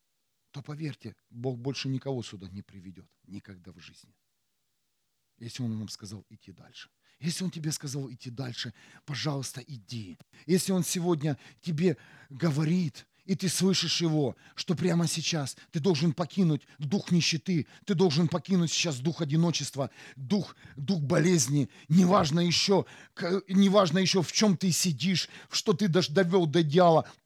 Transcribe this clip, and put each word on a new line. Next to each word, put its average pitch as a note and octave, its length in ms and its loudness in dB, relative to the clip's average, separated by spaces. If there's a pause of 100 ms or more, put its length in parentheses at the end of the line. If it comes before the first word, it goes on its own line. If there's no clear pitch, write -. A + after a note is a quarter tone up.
(500)
то, C#3+ 120 -16
поверьте, D3 520 -12 (160)
Бог A#2+ 280 -8
больше C3+ 300 -6
никого C3 340 -6
сюда F#2+ 260 -14
не F#2+ 140 -14
приведёт F#2+ 460 -20 (160)
никогда F#2 480 -18
в E2 60 -20
жизни. - 340 -20 (1300)
Если A#2 240 -12
Он A2 160 -6
нам G#2 100 -8
сказал G2 420 -16
идти G#2 200 -20
дальше. - 400 -20 (300)
Если E3+ 240 -6
Он F3 80 -4
тебе D#3 180 -8
сказал C3+ 400 -8
идти B2+ 200 -16
дальше, A#2+ 440 -10 (300)
пожалуйста, C3+ 560 -6
иди. A2+ 580 -12 (280)
Если F#3 260 2
Он F3+ 100 2
сегодня D#3+ 560 -2 (220)
тебе E3+ 360 0 (320)
говорит, D#3+ 800 -2 (180)
и F#3 120 -4
ты F#3+ 120 -2
слышишь F3 520 0
Его, D3+ 360 0 (180)
что - 200 -4
прямо E3+ 320 0
сейчас D3+ 500 -4 (140)
ты F3 100 -4
должен D#3+ 320 2
покинуть E3 540 0 (120)
дух D3+ 340 -2
нищеты, E3 540 0 (180)
ты G3+ 100 -2
должен E3 320 4
покинуть F3 460 0
сейчас D3+ 260 -2
дух D3 220 -4
одиночества, D3 720 0 (260)
дух, C#3 400 -4 (200)
дух D3+ 260 -2
болезни, D3 640 2 (200)
неважно F3 520 4
ещё, F3 460 2 (280)
к-, F#3 340 -2
неважно F#3+ 500 6
ещё, F#3+ 240 2
в - 100 -6
чём G#3 240 4
ты F#3 160 0
сидишь, E3 560 0 (220)
в - 60 -6
что - 160 0
ты G3+ 160 0
даже E3 240 2
довёл F3+ 340 2
до E3+ 160 2
идеала, D#3+ 460 6 (180)